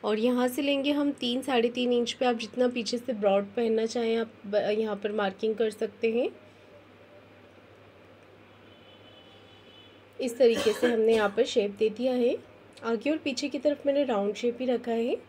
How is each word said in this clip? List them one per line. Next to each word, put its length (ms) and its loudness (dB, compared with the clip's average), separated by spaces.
और 140 0
यहाँ 300 2
से 140 -4
लेंगे 300 0
हम 200 0
तीन, 300 -4
साढ़े 260 2
तीन 240 0
इंच 200 0
पे 140 0
आप 100 2
जितना 320 0
पीछे 300 -2
से 140 -6
broad 340 2
पहनना 400 0
चाहें 300 0
आप 140 -2
ब-, 320 0
यहाँ 180 -2
पर 160 -4
marking 420 -2
कर 160 0
सकते 420 -4
हैं। 160 0
इस 180 -4
तरीके 340 4
से 140 0
हमने 280 4
यहाँ 220 2
पर 80 2
shape 340 0
दे 100 2
दिया 240 -2
है। 240 2
आगे 260 -2
और 60 0
पीछे 320 -6
की 100 -6
तरफ 280 0
मैंने 180 2
round 300 0
shape 260 -4
ही 60 -2
रखा 260 -2
है 240 -2